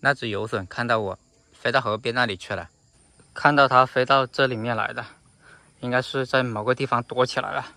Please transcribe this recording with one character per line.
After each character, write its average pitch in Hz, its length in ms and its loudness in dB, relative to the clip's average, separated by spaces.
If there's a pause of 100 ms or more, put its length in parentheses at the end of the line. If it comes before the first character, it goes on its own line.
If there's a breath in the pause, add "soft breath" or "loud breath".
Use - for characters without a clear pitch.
那 135 120 2
只 127 160 -4
游 104 200 -4
隼 95 180 -4
看 - 180 -6
到 120 140 2
我， 95 200 -4 (340)
飞 - 180 -4
到 131 100 2
河 110 160 -2
边 117 160 -4
那 123 140 0
里 101 100 -4
去 - 180 -8
了。 87 140 -8 (680)
看 147 200 2
到 143 140 6
它 127 180 6
飞 127 180 0
到 135 220 4
这 135 220 0
里 123 80 -2
面 117 180 -4
来 110 180 -4
的， 117 120 -10 (760 soft breath)
应 123 100 -6
该 127 120 2
是 131 240 -4
在 131 160 2
某 113 220 -4
个 123 100 2
地 135 120 -6
方 120 180 0
躲 127 200 2
起 - 140 -4
来 127 140 -4
了。 139 140 -6 (100)